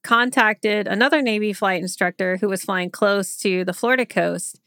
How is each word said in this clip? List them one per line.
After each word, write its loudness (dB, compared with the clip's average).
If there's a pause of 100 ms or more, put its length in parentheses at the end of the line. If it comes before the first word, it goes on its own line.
contacted 2
another 2
Navy 0
flight 0
instructor -2
who -2
was -2
flying -2
close 0
to 0
the -4
Florida 0
coast. -4